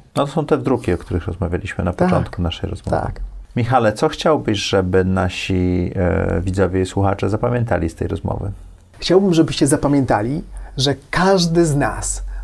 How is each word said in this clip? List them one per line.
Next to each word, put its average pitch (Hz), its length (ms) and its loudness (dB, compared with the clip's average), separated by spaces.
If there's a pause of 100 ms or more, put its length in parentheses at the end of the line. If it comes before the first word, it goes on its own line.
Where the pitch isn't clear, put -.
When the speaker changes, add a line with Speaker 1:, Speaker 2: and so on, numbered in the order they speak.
(160)
Speaker 1:
No 139 100 0
to 143 60 -10
są 151 140 -2
te 151 120 2
druki, 123 340 0
o 87 60 0
których - 280 -4
rozmawialiśmy 87 580 -4
na 87 80 0
Speaker 2:
Tak. 180 160 2
Speaker 1:
początku 90 340 -2
naszej 87 280 -4
rozmowy. - 260 -4 (100)
Speaker 2:
Tak. - 140 -8 (360)
Speaker 1:
Michale, 117 360 4
co 156 160 0
chciałbyś, 120 500 0
żeby 95 460 2
nasi, 92 920 0
e, 90 440 0
widzowie 92 420 0
i 92 40 2
słuchacze 98 420 0
zapamiętali 113 640 0
z - 40 -12
tej 87 140 -6
rozmowy? - 420 -4 (480)
Speaker 2:
Chciałbym, 190 360 4
żebyście 160 320 2
zapamiętali, 135 760 0 (340)
że 135 180 0 (160)
każdy 170 560 2
z 143 100 0
nas - 460 -2 (200)